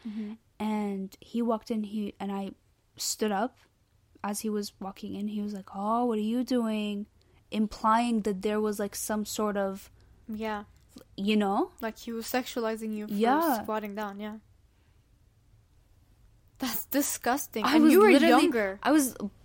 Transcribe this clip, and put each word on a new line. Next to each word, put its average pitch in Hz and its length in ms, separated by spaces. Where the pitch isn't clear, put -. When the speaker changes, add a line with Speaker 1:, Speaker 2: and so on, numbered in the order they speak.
Speaker 1:
Mm-hmm. 214 280
Speaker 2:
and 208 600
he - 220
walked 226 300
in, 220 100
he, 208 380
and 196 100
I 196 220
stood - 360
up 208 260
as 202 180
he 220 80
was 208 320
walking 196 360
in. 202 120
He 208 140
was 208 120
like, 190 200
"Oh, 220 300
what 226 140
are 214 160
you 247 100
doing?" 214 600
Implying 220 720
that 196 200
there 214 180
was, 214 180
like, 202 160
some 214 300
sort 208 320
of, 196 340
Speaker 1:
Yeah. 214 360
Speaker 2:
you 208 200
know? 208 440
Speaker 1:
Like, 220 180
he - 140
was 226 140
sexualizing 220 680
you 214 140
for 208 60
Speaker 2:
Yeah. 247 500
Speaker 1:
squatting 214 320
down, 202 240
yeah. 214 160
That's 240 280
disgusting. - 760
Speaker 2:
I 262 100
Speaker 1:
And 311 100
Speaker 2:
was 311 80
Speaker 1:
you 359 80
were 415 120
Speaker 2:
literally, 311 300
Speaker 1:
younger. 214 400
Speaker 2:
I 233 100
was 277 240